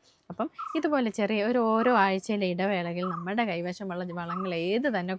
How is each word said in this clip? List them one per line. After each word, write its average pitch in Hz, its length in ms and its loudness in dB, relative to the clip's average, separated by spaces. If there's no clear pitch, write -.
അപ്പം 226 180 -4
ഇതുപോലെ 285 400 2
ചെറിയ 208 320 2
ഒരു 247 100 4
ഓരോ 226 220 4
ആഴ്ചയിലെ 196 520 2
ഇടവേളയിൽ 180 580 0
നമ്മുടെ 185 380 -2
കൈവശമുള്ള 180 540 -4
വളങ്ങൾ 175 340 -4
ഏത് 233 300 2
തന്നെ 180 220 -2